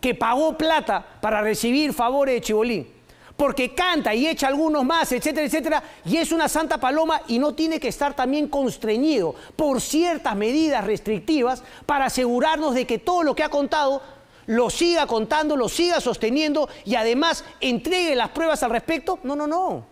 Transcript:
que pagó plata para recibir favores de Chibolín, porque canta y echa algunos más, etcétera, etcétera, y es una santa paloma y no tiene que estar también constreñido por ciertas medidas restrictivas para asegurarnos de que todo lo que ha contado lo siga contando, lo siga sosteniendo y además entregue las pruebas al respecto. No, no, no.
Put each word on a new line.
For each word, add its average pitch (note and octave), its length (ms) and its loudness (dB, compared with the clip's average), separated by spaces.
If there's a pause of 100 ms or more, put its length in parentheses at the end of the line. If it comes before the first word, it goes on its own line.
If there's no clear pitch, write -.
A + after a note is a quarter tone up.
que B3 140 0
pagó C#4 420 0
plata D#4 480 0 (160)
para G#3+ 220 0
recibir A#3+ 500 0
favores C4 440 2
de A#3 40 -2
Chibolín, G#3+ 600 -2 (360)
porque B3+ 380 0
canta D#4+ 400 0
y B3 120 2
echa D4 220 0
algunos D4 360 2
más, D#4+ 280 0
etcétera, D4 340 -2
etcétera, D4+ 360 0 (220)
y G3+ 140 0
es D#4+ 120 0
una D#4+ 160 2
santa D4+ 320 0
paloma D4+ 480 0
y A#3 120 -2
no C#4 160 0
tiene D#4+ 260 -2
que - 80 -4
estar C#4 260 -2
también C#4+ 340 0
constreñido A#3+ 840 0 (220)
por C#4 240 0
ciertas D4+ 560 0
medidas B3 480 2
restrictivas A3+ 800 0 (240)
para C#4+ 180 2
asegurarnos B3+ 680 2
de B3+ 120 0
que A3+ 120 -2
todo F4 240 2
lo C#4+ 120 2
que D4+ 80 0
ha D4+ 60 0
contado C#4+ 540 0 (420)
lo A3+ 240 2
siga E4 380 2
contando, D4 500 0
lo A3+ 140 0
siga E4+ 320 0
sosteniendo C#4 680 0 (160)
y A3 120 0
además B3+ 460 2 (200)
entregue D4+ 520 0
las A#3 140 0
pruebas D#4+ 340 0
al A#3+ 100 0
respecto. E4 500 -2
No, C4 120 -4
no, D4 120 -4
no. D4+ 460 -2